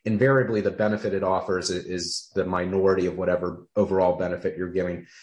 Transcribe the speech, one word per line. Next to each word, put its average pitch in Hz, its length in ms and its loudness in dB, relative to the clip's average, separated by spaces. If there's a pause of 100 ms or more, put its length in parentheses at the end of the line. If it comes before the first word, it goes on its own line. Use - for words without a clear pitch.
invariably 113 560 4
the 101 120 0
benefit 104 420 0
it 95 80 -2
offers 92 480 0
i-, 90 40 -2
is 90 600 -8
the 95 100 0
minority 90 640 2
of 85 100 -2
whatever 87 500 -2 (100)
overall 95 400 2
benefit 87 400 -4
you're 87 160 -6
giving 90 340 -4 (160)